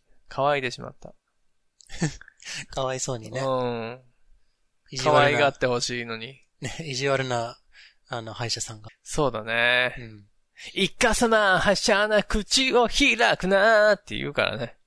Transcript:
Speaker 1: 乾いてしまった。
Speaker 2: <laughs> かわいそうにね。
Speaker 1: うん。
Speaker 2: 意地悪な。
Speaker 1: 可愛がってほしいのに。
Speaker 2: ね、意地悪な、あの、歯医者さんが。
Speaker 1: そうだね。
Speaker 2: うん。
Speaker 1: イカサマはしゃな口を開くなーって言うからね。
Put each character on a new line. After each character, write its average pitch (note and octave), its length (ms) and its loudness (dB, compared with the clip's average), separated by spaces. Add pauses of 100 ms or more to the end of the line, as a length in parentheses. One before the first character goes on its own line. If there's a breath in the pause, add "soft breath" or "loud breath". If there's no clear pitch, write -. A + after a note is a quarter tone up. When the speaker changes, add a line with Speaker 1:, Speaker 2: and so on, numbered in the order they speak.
(300)
Speaker 1:
乾 C#3 300 0
い - 20 -4
て B2 100 -4
し C3+ 100 -14
ま A#2+ 80 -14
っ - 100 -18
た。 - 140 -18 (760)
Speaker 2:
<laughs> - 800 -10
か C3+ 140 -6
わ C3 120 -4
い B2+ 40 -8
そ C3 160 -6
う A2+ 40 -10
に A2 120 -16
ね。 C3 100 -6
Speaker 1:
う C3+ 40 -4
ん。 B2 560 -4 (880)
Speaker 2:
意 C3 80 -8
地 C3 100 -2
悪 D3+ 40 4
な。 D3 60 6
Speaker 1:
可 C#3+ 60 6
愛 C#3+ 80 4
が C#3+ 140 4
っ C#3 100 -2
て - 80 0
ほ B2 140 0
し B2 220 -4
い A#2 40 -10
の A#2 100 -8
に。 A#2 240 -14 (220)
Speaker 2:
ね、 C3 200 -10
意 C#3+ 140 -10
地 C3+ 120 -2
悪 C3+ 160 2
な、 A#2+ 360 -4 (480 soft breath)
あ A#2 140 -8
の、 A2+ 120 -12
歯 B2 120 -6
医 A2+ 60 -6
者 A2 100 -6
さ A2+ 140 -10
ん G#2 80 -20
が。 A2 60 -20 (140)
Speaker 1:
そ C#3+ 260 0
う - 20 0
だ A2 120 -6
ね。 A#2+ 540 2
Speaker 2:
う B2 60 -12
ん。 G#2+ 220 -18 (500 loud breath)
Speaker 1:
イ F#3 140 0
カ - 260 2
サ A#3+ 120 2
マ G#3 320 4
は F#3 160 2
し - 160 0
ゃ G#3 160 2
な G#3+ 160 2
口 B3+ 500 0
を A#3 140 4
開 B3 300 2 (200)
く F3+ 100 -4
な G#3 460 4
ー - 20 2
っ - 80 -8
て A2 120 -10
言 C3 140 -6
う C#3+ 40 -8
か A2+ 120 2
ら G#2 120 -2
ね。 A#2+ 300 -8